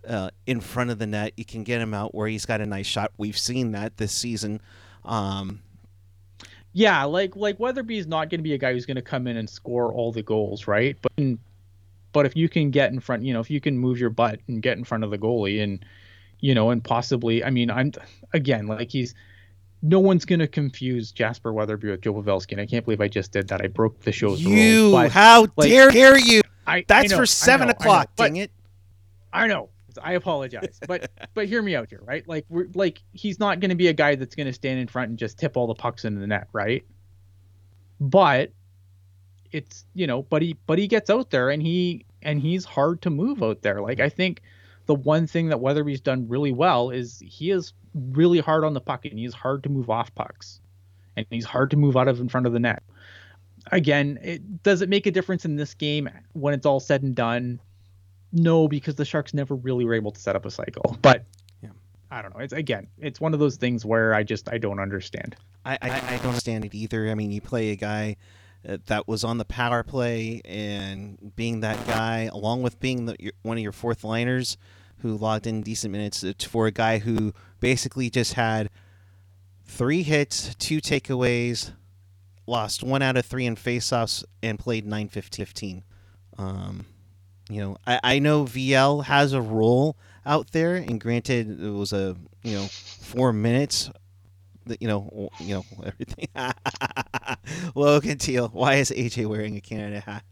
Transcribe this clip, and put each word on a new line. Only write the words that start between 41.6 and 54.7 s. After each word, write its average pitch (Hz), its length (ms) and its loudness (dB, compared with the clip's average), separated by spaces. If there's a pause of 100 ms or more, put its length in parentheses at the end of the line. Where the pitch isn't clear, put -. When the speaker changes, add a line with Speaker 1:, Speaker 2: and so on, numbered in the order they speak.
Speaker 2:
he, 175 440 -2 (180)
and 151 160 -2
he's 170 260 -2
hard 165 380 0
to 180 80 -2
move 208 320 -2
out 110 180 -2
there. 101 200 -2
Like, 113 180 -4
I 139 100 2
think 180 320 -4 (440)
the 151 100 2
one 151 320 2
thing 165 220 -2
that 139 100 0
Weatherby's 143 420 -2
done 131 260 -2
really 135 240 -2
well 127 380 2
is 123 360 -10
he 151 260 -6
is 180 220 -4 (200)
really 156 460 4
hard 156 240 2
on 156 100 0
the 135 80 -4
puck - 240 -8
and 113 140 -10
he's 117 140 -8
hard 135 300 -6
to 143 60 -4
move 131 200 -2
off 113 260 -2
pucks - 460 -12 (560)
and 110 120 -6
he's 117 160 -6
hard 131 260 0
to 143 60 2
move 143 200 4
out 127 100 4
of 123 140 0
in 123 80 -4
front 127 180 0
of 117 60 0
the 117 60 0
net. 117 220 0 (880)
Again, 143 520 2
it, 175 400 -12
does 190 180 4